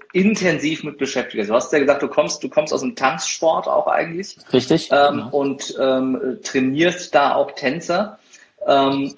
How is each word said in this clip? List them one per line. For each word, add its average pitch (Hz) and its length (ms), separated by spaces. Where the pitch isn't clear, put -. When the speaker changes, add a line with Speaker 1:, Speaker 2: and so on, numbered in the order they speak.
Speaker 1:
intensiv 175 720
mit 147 160
beschäftigt 120 420
hast? 101 80
Du 107 60
hast - 180
ja 156 60
gesagt, 139 240
du 139 40
kommst, - 360
du 135 60
kommst 151 220
aus 135 100
dem 123 140
Tanzsport 165 720
auch - 200
eigentlich. 165 500
Speaker 2:
Richtig, 143 380
Speaker 1:
Ähm, 143 260
Speaker 2:
genau. 123 140
Speaker 1:
und, 139 500
ähm, 131 640
trainierst 143 720
da 139 180
auch 143 180
Tänzer. 170 680
Ähm, 139 500